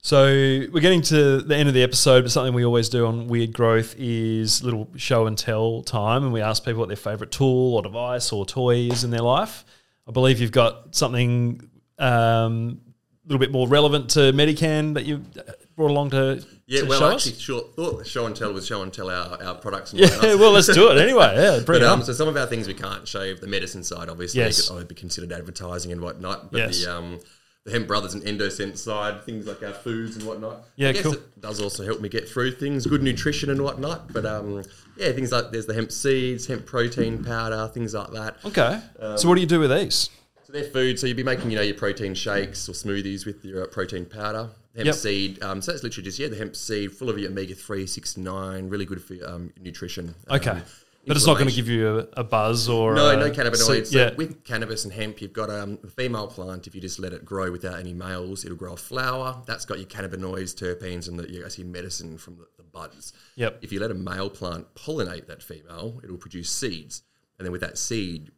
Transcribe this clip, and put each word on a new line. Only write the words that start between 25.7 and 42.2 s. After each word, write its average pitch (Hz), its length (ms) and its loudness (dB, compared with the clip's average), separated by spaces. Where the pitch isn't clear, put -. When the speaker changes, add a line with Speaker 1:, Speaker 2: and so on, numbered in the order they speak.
Speaker 2:
and 87 100 -8
whatnot. 90 520 -10
But 120 60 0
Speaker 1:
Yes. 107 260 0
Speaker 2:
the, 87 120 -6
um, 87 220 -10
the 107 80 -12
Hemp 117 160 -2
Brothers 101 260 -2
and 101 80 -10
Endosense 101 560 -4
side, 104 460 -6
things 110 240 -10
like 95 160 -12
our 101 80 -10
foods 113 440 -8
and 107 80 -12
whatnot. 110 380 -10
Speaker 1:
Yeah, 139 140 0
Speaker 2:
I - 20 0
guess 131 100 -2
Speaker 1:
cool. 151 120 0
Speaker 2:
it - 260 -16
does 107 200 -8
also 101 240 -6
help 107 160 -4
me 107 80 -6
get - 200 -6
through 127 240 -2
things, 143 340 -4
good 143 160 2
nutrition 139 480 -2
and 139 100 0
whatnot. 139 520 -6
But, 110 120 -4
um, 104 380 -6
yeah, 185 140 0
things 123 220 -2
like 120 180 -2
there's 110 160 -6
the 110 80 -2
hemp 113 160 -2
seeds, 127 560 0
hemp 120 180 -6
protein 117 600 -2
powder, 113 500 -4
things 117 180 -6
like 101 200 -8
that. 110 320 -8
Speaker 1:
Okay. 190 360 0
Speaker 2:
Um, 107 180 -6
Speaker 1:
So 170 100 4
what 180 60 10
do 180 60 6
you 170 80 0
do 170 100 4
with 151 140 4
these? - 380 0
Speaker 2:
So - 80 -20
they're 147 100 -8
food. 131 380 0
So 135 80 -2
you'd 120 80 -2
be 127 80 -4
making, 127 260 -2
you 110 60 -2
know, 107 80 2
your 101 100 -2
protein 101 400 -4
shakes 98 540 -4